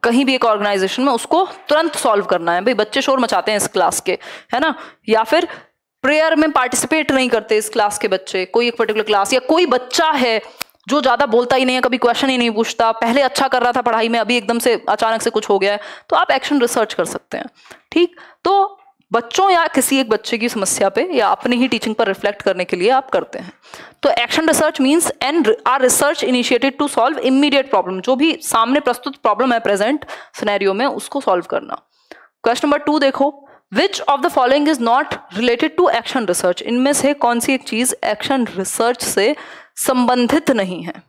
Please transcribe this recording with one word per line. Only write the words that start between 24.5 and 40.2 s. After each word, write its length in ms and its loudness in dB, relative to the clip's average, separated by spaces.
means 280 2
an, 180 0
a 140 2
research 420 2
initiated 540 0
to 160 -2
solve 260 0
immediate 400 2
problem, 300 0
जो 140 0
भी 160 2
सामने 360 2
प्रस्तुत 360 -4
problem 380 0
है 60 2
present 460 0
scenario 340 0
में, 120 -2
उसको 360 -6
solve 280 0
करना। 320 -8
Question 240 0
number 120 2
two 200 0
देखो, 280 2
which 380 0
of 140 0
the 140 0
following 360 2
is 140 -2
not 320 0
related 420 0
to 120 4
action 300 -4
research? 300 -2
इनमें 320 0
से 200 0
कौन 260 0
सी 140 -2
एक 100 -4
चीज 320 -4
action 420 -2
research 460 -2
से 320 0
संबंधित 680 2